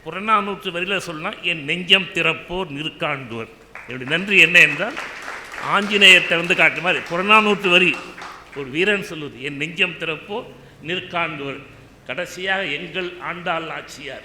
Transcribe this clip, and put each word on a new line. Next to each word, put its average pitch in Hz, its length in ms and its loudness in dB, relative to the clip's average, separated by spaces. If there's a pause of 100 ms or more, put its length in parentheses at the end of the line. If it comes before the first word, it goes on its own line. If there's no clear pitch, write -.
புறநானூற்று 196 680 -2
வரியில 180 260 -2
சொல்லலாம், 170 440 -6
"என் 170 220 -2
நெஞ்சம் 175 500 2
திறப்போர் 170 580 -2
நிற்காண்டுவர்." 139 760 -6 (400)
என்னுடைய 131 300 -4
நன்றி 196 220 2
என்ன 170 200 8
என்றால், 160 340 4 (680)
ஆஞ்சநேயர் 190 640 6
திறந்து 175 260 2
காட்டுற 156 280 4
மாதிரி 160 280 0
புறநானூற்று 202 600 4
வரி 175 260 4 (600)
ஒரு 139 140 -8
வீரன் 185 340 0
சொல்லுவது, 143 400 -10
"என் 143 140 -8
நெஞ்சம் 165 420 -4
திறப்போர் 165 460 -8 (420)
நிற்காண்டுவர்." 160 720 -6 (460)
கடைசியாக 185 600 -4
எங்கள் 170 560 -6
ஆண்டாள் 165 480 -4
ஆட்சியார் 143 560 -12